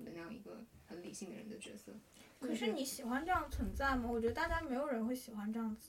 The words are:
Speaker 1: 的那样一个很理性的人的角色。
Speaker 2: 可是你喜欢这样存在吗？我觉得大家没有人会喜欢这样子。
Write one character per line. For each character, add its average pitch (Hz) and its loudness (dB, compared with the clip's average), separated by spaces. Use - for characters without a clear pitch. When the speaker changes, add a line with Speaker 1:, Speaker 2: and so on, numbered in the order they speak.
Speaker 1:
的 165 -8
那 170 -8
样 170 -8
一 - -8
个 - -12
很 175 -10
理 - -8
性 190 -8
的 - -8
人 - -12
的 214 -8
角 214 -10
色。 202 -14
Speaker 2:
可 233 2
是 427 4
你 269 2
喜 262 -4
欢 262 2
这 359 4
样 311 4
存 - 0
在 269 4
吗？ 240 2
我 233 2
觉 226 4
得 233 4
大 320 2
家 330 4
没 285 0
有 277 2
人 226 2
会 254 2
喜 254 -6
欢 208 -2
这 226 0
样 220 0
子。 - -18